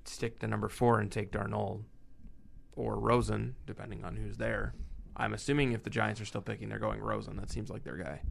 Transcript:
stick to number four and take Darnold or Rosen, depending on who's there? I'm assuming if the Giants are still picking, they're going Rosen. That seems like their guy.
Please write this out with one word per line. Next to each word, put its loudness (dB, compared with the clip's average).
stick -4
to -2
number 2
four 8
and 2
take -2
Darnold 0
or 0
Rosen, 4
depending -8
on -4
who's -4
there? 0
I'm 2
assuming 4
if 0
the -4
Giants 2
are -6
still -4
picking, -4
they're -4
going 0
Rosen. -2
That -4
seems -2
like -6
their -6
guy. -6